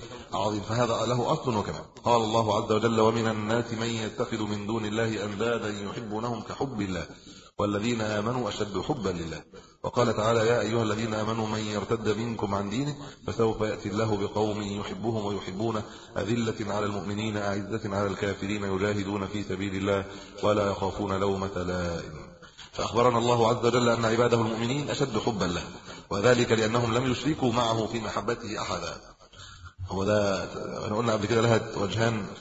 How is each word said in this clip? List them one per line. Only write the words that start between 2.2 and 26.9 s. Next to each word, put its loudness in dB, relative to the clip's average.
الله 4
عز 2
وجل: 4
"ومن 6
الناس 0
من -2
يتخذ -2
من -4
دون -2
الله -2
أندادا -2
يحبونهم -6
كحب -6
الله، -2
والذين 0
آمنوا -2
أشد -4
حبا -2
لله". -6
وقال 2
تعالى: 4
"يا 4
أيها 2
الذين 0
آمنوا 0
من -2
يرتد -2
منكم -2
عن 0
دينه -2
فسوف 0
يأتي -2
الله 0
بقوم 0
يحبهم -4
ويحبونه، -2
أذلة -2
على -2
المؤمنين -4
أعزة -4
على 0
الكافرين -2
يجاهدون 0
في -4
سبيل -4
الله 2
ولا 4
يخافون -2
لومة 0
لائم". -4
فأخبرنا 2
الله 4
عز 2
وجل 4
أن 2
عباده 4
المؤمنين 0
أشد 0
حبا 0
له، -2
وذلك 4
لأنهم 2